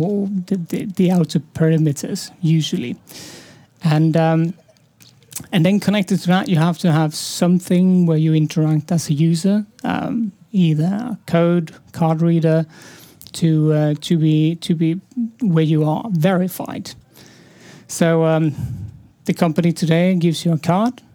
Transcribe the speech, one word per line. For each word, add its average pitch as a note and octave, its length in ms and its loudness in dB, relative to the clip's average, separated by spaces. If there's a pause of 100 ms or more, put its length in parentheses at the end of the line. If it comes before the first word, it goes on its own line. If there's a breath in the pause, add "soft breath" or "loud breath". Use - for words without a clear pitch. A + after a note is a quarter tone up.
or G3+ 220 -2 (180)
the, G3 100 -4
the, F3 280 -6
the F#3 260 0
outer F3 300 0
perimeters, D#3+ 880 -2 (100)
usually. D#3 560 -2 (880 loud breath)
And, D#3 320 2
um, D#3+ 380 0 (1000)
and E3 120 2
then F#3+ 160 2
connected G3 400 0
to - 80 -10
that, F#3 200 2
you F3+ 80 2
have D#3+ 220 2
to F3 140 2
have D#3 220 2
something F3+ 920 2
where D#3+ 120 2
you D#3 160 2
interact D#3 580 0
as E3+ 160 -2
a D#3+ 60 0
user, E3+ 500 0 (200)
um, A#3 480 -4 (200)
either D#3+ 320 2
a G#3 420 -4
code, E3+ 460 0 (200)
card D#3+ 280 0
reader, E3 460 2 (680 loud breath)
to, D#3 400 2
uh, D3+ 280 0
to E3+ 180 0
be, D#3 380 2
to - 180 -4
be D#3+ 200 0 (460)
where E3 240 2
you D3+ 200 2
are D#3 260 -2
verified. F3+ 840 -2 (920 loud breath)
So, E3 380 0
um, D#3+ 300 0 (720 loud breath)
the F#3 80 -2
company E3+ 380 0
today E3+ 420 0
gives E3 300 0
you E3+ 80 0
a D#3 60 0
card G3+ 440 -2 (120)